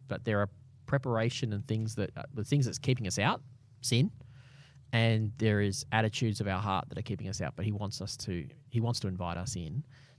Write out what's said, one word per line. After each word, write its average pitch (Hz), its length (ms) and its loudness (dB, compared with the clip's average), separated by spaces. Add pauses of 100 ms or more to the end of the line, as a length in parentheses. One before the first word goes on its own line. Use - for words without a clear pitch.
but - 160 -4
there 107 160 4
are 101 80 4 (380)
preparation 117 680 0
and 101 160 -4
things 110 280 0
that, 101 200 -2
uh, - 60 -8 (100)
the 104 120 -4
things 143 200 4
that's 113 140 -2
keeping 127 280 0
us 90 120 -2
out, 147 220 2 (420)
sin, 131 280 4 (800)
and 113 460 4
there 104 220 4
is 101 300 0
attitudes 110 500 2
of 101 60 -2
our 95 140 0
heart 98 280 0
that - 100 -10
are - 40 -2
keeping 95 260 -6
us 90 120 -6
out. 78 160 -4
But 92 80 -4
he 107 80 0
wants 101 280 -4
us 95 180 -8
to, 85 280 -4 (220)
he 117 120 0
wants 120 200 0
to 104 80 -2
invite 90 280 -4
us 90 200 -4
in 87 280 -4 (340)